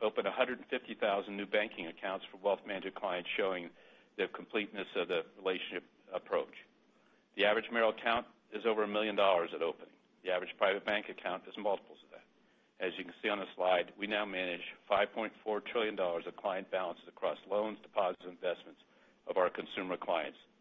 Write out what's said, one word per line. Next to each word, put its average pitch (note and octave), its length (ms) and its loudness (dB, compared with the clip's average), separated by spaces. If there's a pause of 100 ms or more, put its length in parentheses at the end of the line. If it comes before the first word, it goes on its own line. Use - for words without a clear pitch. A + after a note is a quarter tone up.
opened G#2+ 240 2
a F#2+ 60 2
hundred B2+ 260 2 (100)
fifty B2 260 -4
thousand G2+ 420 0
new G#2 100 -4
banking G#2 400 0
accounts F#2+ 440 -6
for G2 140 -16
wealth G2 220 4
management F#2+ 300 -6
clients, F2+ 400 -4
showing F#2 340 0 (480)
the F#2+ 160 2
completeness G2+ 640 -4
of F2 120 0
the F2+ 140 2 (160)
relationship F#2+ 460 -2 (280)
approach. F2+ 400 -2 (840)
The G2+ 100 4
average A2 260 4
Merrill A2+ 180 6
account A#2 360 0 (260)
is G#2 140 -4
over A2 160 4
a G#2 60 2
million G#2 260 0
dollars F#2+ 400 6
at D#2 80 -4
opening. - 320 -2 (300)
The F#2 80 0
average F2+ 260 0
private G2 260 4
bank G#2 240 0
account F#2 400 -4
is F2+ 80 -14
multiples G2+ 480 -2
of - 60 -20
that. - 760 -14
As F2 140 0
you F#2+ 60 -8
can F2+ 180 -14
see A2+ 60 0
on G#2 100 2
the F#2+ 160 -4
slide, F2+ 440 4
we G#2 80 -4
now G#2 200 0
manage F#2 360 -4 (260)
five G2+ 260 4
point A2 180 -4 (120)
four G#2+ 160 0
trillion A2 340 0
dollars F2 320 0
of F2 100 -8
client G2 360 -4
balances F#2 340 -2
across E2 320 -4 (100)
loans, G#2 340 0
deposits, F#2 420 0
and F2+ 80 -10
investments - 480 -6 (460)
of - 100 -4
our F2+ 140 6
consumer F#2 460 -4
clients, D#2+ 420 -2 (220)